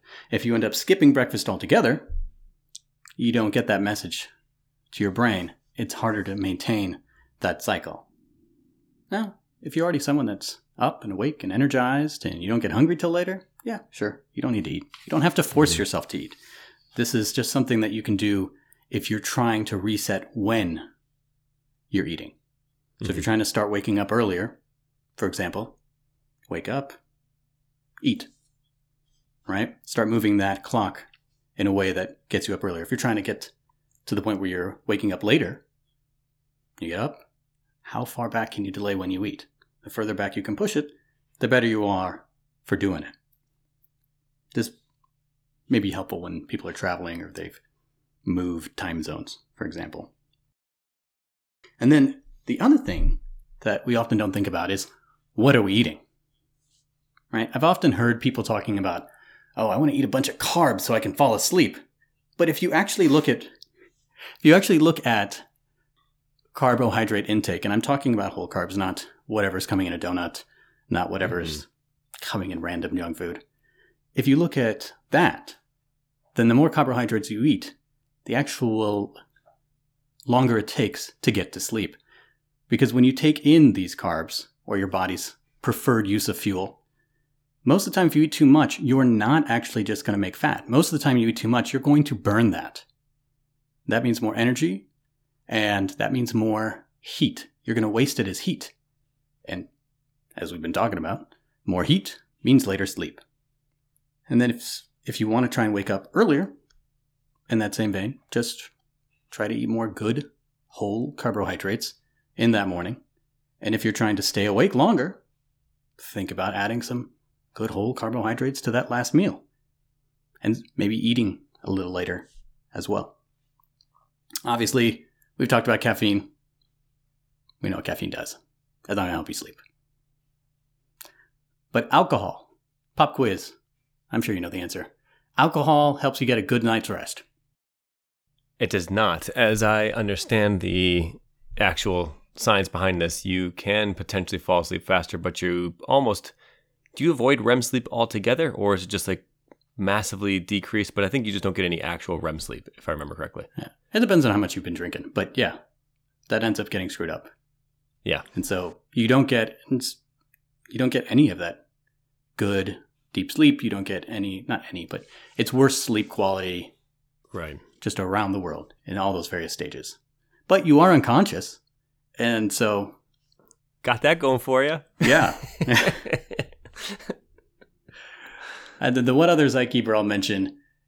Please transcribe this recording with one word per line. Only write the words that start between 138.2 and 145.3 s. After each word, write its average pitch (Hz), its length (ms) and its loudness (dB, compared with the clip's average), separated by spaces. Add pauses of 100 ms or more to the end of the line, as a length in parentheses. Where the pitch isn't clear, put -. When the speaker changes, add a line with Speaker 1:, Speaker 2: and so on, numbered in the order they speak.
Speaker 2:
It 113 120 0
does 90 200 -2
not. 98 400 0
As 110 320 2
I 107 280 4
understand 104 680 0
the 90 520 2 (460)
actual 90 560 -2 (220)
science 98 320 2
behind 90 340 0
this, 85 220 -4
you 92 280 -2
can 104 420 0
potentially 95 440 -6
fall 87 220 2
asleep 87 260 -6
faster, 90 320 0
but 87 240 -6